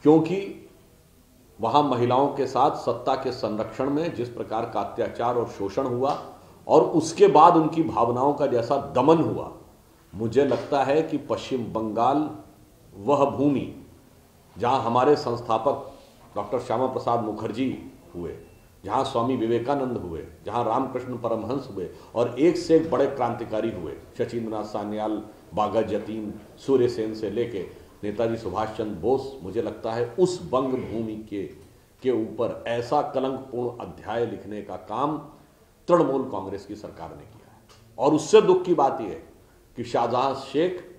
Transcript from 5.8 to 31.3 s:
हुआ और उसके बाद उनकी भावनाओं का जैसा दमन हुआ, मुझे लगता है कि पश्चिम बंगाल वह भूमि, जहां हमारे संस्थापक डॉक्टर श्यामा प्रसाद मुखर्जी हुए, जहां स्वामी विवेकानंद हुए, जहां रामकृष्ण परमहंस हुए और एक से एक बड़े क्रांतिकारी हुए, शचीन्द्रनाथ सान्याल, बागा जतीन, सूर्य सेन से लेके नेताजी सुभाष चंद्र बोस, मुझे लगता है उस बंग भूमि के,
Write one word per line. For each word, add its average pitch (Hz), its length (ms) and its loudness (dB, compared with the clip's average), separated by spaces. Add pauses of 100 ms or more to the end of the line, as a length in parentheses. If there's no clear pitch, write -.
हुआ 127 260 0 (560)
और 147 140 8 (100)
उसके 180 380 6
बाद 160 260 10
उनकी 160 280 2
भावनाओं 120 500 2
का 143 140 0
जैसा 120 300 0 (180)
दमन 151 280 6
हुआ, 98 280 -4 (600)
मुझे 113 320 2
लगता 131 380 0
है 143 180 2
कि 156 180 -4
पश्चिम 117 540 -4
बंगाल 117 560 0 (640)
वह 131 360 2
भूमि, 135 380 0 (880)
जहां 120 260 2
हमारे 123 340 4
संस्थापक 120 760 -2 (440)
डॉक्टर 104 240 -2
श्यामा 120 280 -2
प्रसाद 120 360 0
मुखर्जी 110 440 -4 (480)
हुए, 85 200 -8 (500)
जहां 113 180 0
स्वामी 127 320 0
विवेकानंद 117 600 0
हुए, 82 260 -8 (220)
जहां 113 200 -2
रामकृष्ण 123 520 -2
परमहंस 117 560 -4
हुए 90 160 -6 (260)
और 120 240 0
एक 160 180 4
से - 180 4
एक 156 160 4
बड़े 139 160 4
क्रांतिकारी 117 640 -2
हुए, 82 220 -8 (240)
शचीन्द्रनाथ 113 460 -4
सान्याल, 107 580 -4 (320)
बागा 107 280 2
जतीन, 104 520 -4 (240)
सूर्य 120 320 4
सेन 110 260 -4
से 107 140 -4
लेके 101 360 -4 (380)
नेताजी 113 340 -2
सुभाष 107 400 -4
चंद्र 104 220 -6
बोस, 120 440 -2
मुझे 95 180 -4
लगता 107 300 -6
है 120 140 -2 (140)
उस 175 240 2
बंग 131 300 0
भूमि 110 420 -6 (140)
के, 101 140 -6 (600)